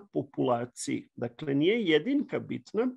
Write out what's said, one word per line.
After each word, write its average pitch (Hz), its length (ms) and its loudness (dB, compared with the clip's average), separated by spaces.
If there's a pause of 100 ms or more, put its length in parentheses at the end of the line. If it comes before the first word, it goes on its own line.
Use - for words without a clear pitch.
(120)
populaciji. 123 1040 -2
Dakle, 139 380 -4
nije 185 280 2
jedinka 175 560 2
bitna, 190 580 -2